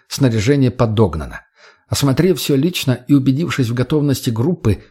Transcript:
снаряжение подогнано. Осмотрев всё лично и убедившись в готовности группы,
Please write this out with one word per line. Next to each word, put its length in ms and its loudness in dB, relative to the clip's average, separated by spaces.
снаряжение 640 2
подогнано. 720 -2
Осмотрев 500 0
всё 180 -2
лично 520 -2
и 60 4
убедившись 540 0
в 60 -4
готовности 560 -2
группы, 600 -2